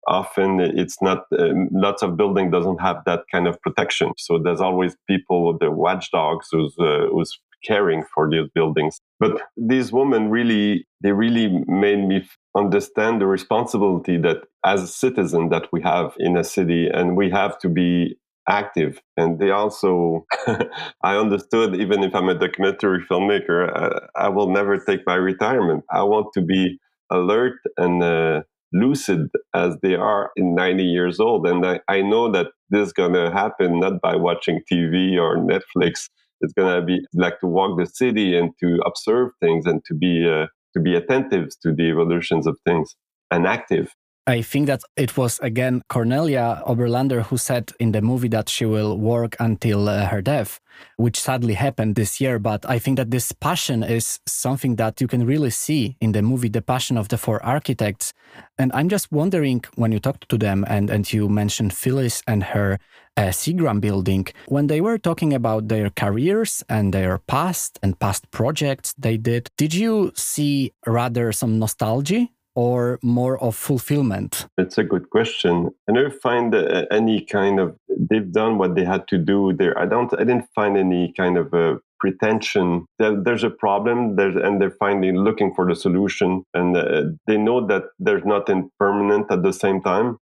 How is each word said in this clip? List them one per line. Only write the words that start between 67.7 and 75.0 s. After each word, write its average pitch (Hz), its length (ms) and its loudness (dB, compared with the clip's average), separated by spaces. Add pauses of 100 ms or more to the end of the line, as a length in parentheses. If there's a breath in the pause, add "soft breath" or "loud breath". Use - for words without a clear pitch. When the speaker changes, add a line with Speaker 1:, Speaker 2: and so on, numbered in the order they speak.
Speaker 2:
and 95 160 -2
past - 340 -4
projects 139 680 -2
they 113 180 -2
did, 117 400 -2
did 156 180 0
you 214 420 0
see 143 580 -2 (120)
rather 117 460 0
some 110 280 0
nostalgia 139 680 0 (260)
or 123 500 0
more 123 340 0
of 117 180 -2
fulfillment? 123 920 -2 (100)
Speaker 1:
It's 185 220 -2
a 110 40 2
good - 280 -2